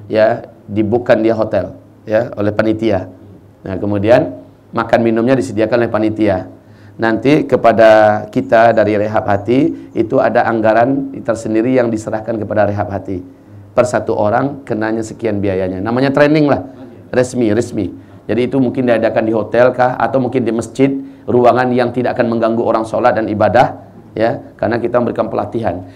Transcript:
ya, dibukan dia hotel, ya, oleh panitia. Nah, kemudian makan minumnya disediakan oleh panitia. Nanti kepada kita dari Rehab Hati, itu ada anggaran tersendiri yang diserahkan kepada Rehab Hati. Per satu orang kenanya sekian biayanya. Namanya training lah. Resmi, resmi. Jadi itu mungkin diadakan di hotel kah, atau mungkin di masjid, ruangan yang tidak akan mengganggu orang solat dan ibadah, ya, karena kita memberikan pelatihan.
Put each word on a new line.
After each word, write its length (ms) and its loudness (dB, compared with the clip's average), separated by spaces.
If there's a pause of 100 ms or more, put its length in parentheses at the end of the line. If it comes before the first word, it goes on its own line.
ya, 400 0 (160)
dibukan 560 0
dia 160 2
hotel, 400 -4 (320)
ya, 320 -2
oleh 160 -2
panitia. 560 -2 (560)
Nah, 80 -8
kemudian 560 0 (400)
makan 320 0
minumnya 320 2
disediakan 400 -2
oleh 160 0
panitia. 560 0 (480)
Nanti 480 0
kepada 880 4
kita 400 4
dari 240 2
Rehab 320 -2
Hati, 640 0
itu 320 0
ada 240 2
anggaran 720 2
tersendiri 560 -2
yang 160 2
diserahkan 480 -6
kepada 320 0
Rehab 160 -4
Hati. 320 -8 (560)
Per 80 4
satu 320 -2
orang 480 0
kenanya 400 -4
sekian 400 -6
biayanya. 400 -2
Namanya 320 -2
training 320 4
lah. 160 0 (480)
Resmi, 400 0
resmi. 400 -2 (320)
Jadi 240 -2
itu 80 -4
mungkin 320 0
diadakan 400 0
di 80 -2
hotel 400 2
kah, 240 0
atau 240 0
mungkin 240 -2
di 80 -2
masjid, 400 0 (320)
ruangan 480 2
yang 160 0
tidak 240 -2
akan 240 0
mengganggu 240 0
orang 240 0
solat 320 0
dan 80 -4
ibadah, 640 0 (260)
ya, 240 -2 (160)
karena 240 -2
kita 180 0
memberikan 320 -4
pelatihan. 540 -6 (100)